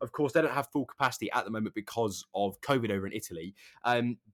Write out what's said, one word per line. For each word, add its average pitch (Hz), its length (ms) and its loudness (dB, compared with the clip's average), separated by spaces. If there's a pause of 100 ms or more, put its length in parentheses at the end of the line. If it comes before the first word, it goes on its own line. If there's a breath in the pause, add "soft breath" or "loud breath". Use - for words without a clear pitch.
Of 127 100 -4
course, 147 220 0
they 165 100 6
don't 143 100 2
have 135 200 0
full 139 140 0
capacity - 440 -2
at 117 140 0
the 104 80 -6
moment 110 240 -2
because 104 480 -2 (100)
of 98 280 0
covid 120 280 2
over 98 160 0
in - 60 -8
Italy. 92 420 -8 (300 loud breath)
Um, 120 340 2 (160)